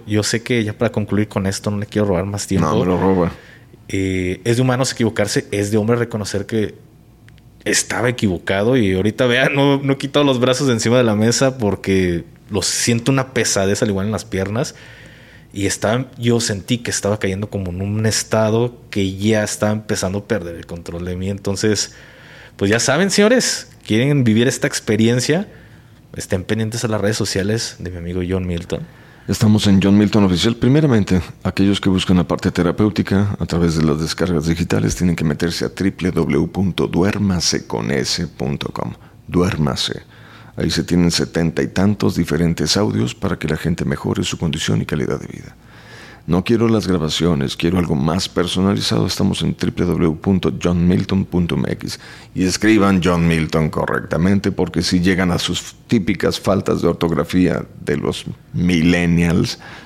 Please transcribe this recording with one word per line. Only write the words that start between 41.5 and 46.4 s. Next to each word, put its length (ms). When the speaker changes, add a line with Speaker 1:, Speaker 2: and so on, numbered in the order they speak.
Speaker 2:
y 40
tantos 480
diferentes 640
audios 360
para 240
que 100
la 100
gente 260
mejore 400
su 140
condición 420
y 60
calidad 340
de 60
vida. 300
No 160